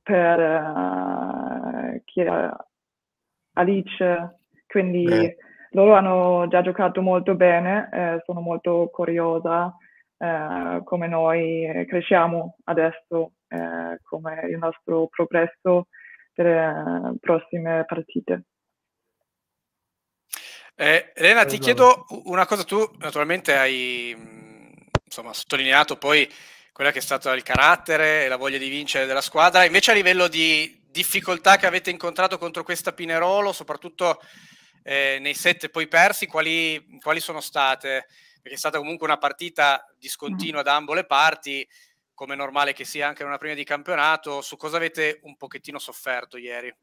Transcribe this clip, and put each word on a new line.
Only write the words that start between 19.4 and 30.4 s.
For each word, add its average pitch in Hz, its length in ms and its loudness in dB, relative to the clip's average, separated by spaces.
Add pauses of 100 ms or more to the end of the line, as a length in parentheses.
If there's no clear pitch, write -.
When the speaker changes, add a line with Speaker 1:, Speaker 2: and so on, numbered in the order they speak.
Speaker 3:
Eh, 151 400 2
Elena, 208 260 6
ti 156 140 2
Speaker 4:
Esatto. - 80 -6
Speaker 3:
chiedo 247 460 6
u-, 196 220 -12
una 180 140 2
cosa, 202 180 -2
tu 214 260 -2 (100)
naturalmente 151 560 -2
hai, 127 640 -2
mm, 110 540 -20 (320)
insomma, 117 300 -16
sottolineato 135 640 2
poi 143 300 2 (440)
quella 143 200 0
che 139 80 -8
è - 20 -6
stato 135 320 -4
il 127 100 -4
carattere 156 840 2
e - 20 -2
la 127 100 -4
voglia 135 200 -4
di 135 120 -6
vincere 143 360 -4
della 135 160 -2
squadra, 175 440 6
invece 185 260 2
a - 20 6
livello 180 340 4
di 160 520 -2 (100)